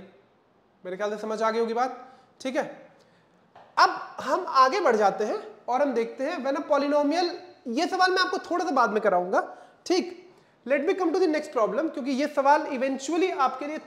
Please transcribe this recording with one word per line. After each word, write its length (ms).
मेरे 120
ख्याल 140
से 80
समझ 240
आ 80
गई 100
होगी 140
बात, 320
ठीक 160
है। 80
अब 120
हम 240
आगे 220
बढ़ 160
जाते 280
हैं 120
और 140
हम 120
देखते 300
हैं 200
when 120
a 120
polynomial, 640
ये 200
सवाल 220
मैं 120
आपको 180
थोड़ा 240
सा 60
बाद 220
में 100
कराऊंगा, 380
ठीक। 300
Let 220
me 60
come 200
to 60
the 80
next 240
problem, 400
क्योंकि 200
ये 160
सवाल 420
eventually 600
आपके 260
लिए 200